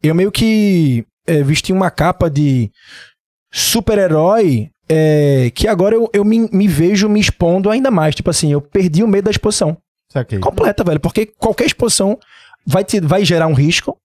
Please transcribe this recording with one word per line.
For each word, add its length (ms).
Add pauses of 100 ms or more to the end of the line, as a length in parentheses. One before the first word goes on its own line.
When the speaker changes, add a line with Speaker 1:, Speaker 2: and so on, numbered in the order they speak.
Speaker 1:
eu 140
meio 160
que, 720 (220)
é, 160
vesti 300
uma 180
capa 400
de 400 (840)
super-herói, 1160 (180)
é, 680
que 140
agora 260
eu, 180
eu 120
me, 280
me 140
vejo 420
me 120
expondo 500
ainda 200
mais. 240
Tipo 160
assim, 220
eu 80
perdi 420
o 60
medo 160
da 60
exposição. 460 (360)
Speaker 2:
Saquei. 260
Speaker 1:
Completa, 440
velho. 180
Porque 260 (120)
qualquer 280
exposição 520 (480)
vai 180
te, 160
vai 240
gerar 220
um 80
risco. 500